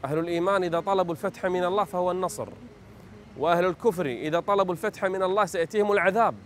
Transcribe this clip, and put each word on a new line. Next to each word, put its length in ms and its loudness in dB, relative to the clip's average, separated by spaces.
أهل 140 -2
الإيمان 460 0
إذا 160 0
طلبوا 320 0
الفتح 340 -4
من 180 0
الله 200 0
فهو 260 -2
النصر، 380 -4
وأهل 260 4
الكفر 420 0
إذا 340 -2
طلبوا 320 2
الفتح 320 -4
من 180 0
الله 220 2
سيأتيهم 480 0
العذاب. 420 2